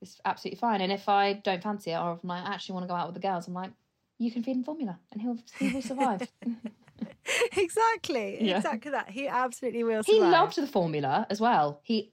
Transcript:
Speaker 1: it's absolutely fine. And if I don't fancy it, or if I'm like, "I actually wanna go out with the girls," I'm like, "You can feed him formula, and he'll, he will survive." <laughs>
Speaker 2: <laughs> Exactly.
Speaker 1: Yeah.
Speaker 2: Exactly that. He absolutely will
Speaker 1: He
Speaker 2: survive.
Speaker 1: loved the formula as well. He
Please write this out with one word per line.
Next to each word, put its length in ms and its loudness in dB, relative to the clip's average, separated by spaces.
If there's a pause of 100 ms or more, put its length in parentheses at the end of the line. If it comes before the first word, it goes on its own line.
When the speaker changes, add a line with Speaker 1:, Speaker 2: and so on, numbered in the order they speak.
Speaker 1:
it's 240 -20
absolutely 340 -6
fine. 220 0
And 120 0
if 160 -6
I 260 4
don't 280 -4
fancy 300 -6
it, 80 -2
or 140 -2
if 100 -14
I'm 40 -8
like, 180 -6
"I 80 -6
actually 200 -10
wanna 140 -6
go 60 -4
out 140 -2
with 60 -10
the 140 -12
girls," 200 -2
I'm 60 -8
like, 180 -8 (460)
"You 140 0
can 100 -4
feed 140 -2
him 80 -2
formula, 360 -6 (120)
and 100 -8
he'll, 160 -2 (200)
he 100 0
will 140 -4
survive." 500 -2 (120)
<laughs> 20 -4 (800)
Speaker 2:
<laughs> 320 0
Exactly. 840 0
Speaker 1:
Yeah. 160 2
Speaker 2:
Exactly 360 -2
that. 180 -2
He 180 -6
absolutely 560 -2
will 200 2
Speaker 1:
He 100 6
Speaker 2:
survive. 180 8
Speaker 1:
loved 240 6
the 100 0
formula 640 2
as 100 -2
well. 440 4
He 280 -2